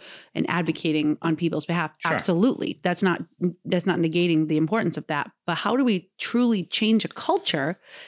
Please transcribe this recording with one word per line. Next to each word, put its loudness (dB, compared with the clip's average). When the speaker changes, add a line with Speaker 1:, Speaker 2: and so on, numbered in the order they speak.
Speaker 1:
and -2
advocating 0
on 0
people's -2
behalf? -2
Speaker 2:
Sure. -2
Speaker 1:
Absolutely. 0
That's 0
not, 2
that's 0
not 2
negating 2
the 2
importance 0
of -10
that. -4
But 0
how 0
do 4
we 0
truly 2
change 2
a -8
culture -2